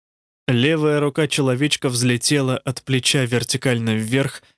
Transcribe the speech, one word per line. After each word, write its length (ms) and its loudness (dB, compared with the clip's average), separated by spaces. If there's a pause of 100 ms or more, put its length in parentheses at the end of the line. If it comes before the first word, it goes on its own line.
(480)
Левая 520 2
рука 280 0
человечка 600 0
взлетела 680 0
от 240 -8
плеча 420 0
вертикально 680 0
вверх 480 -2 (140)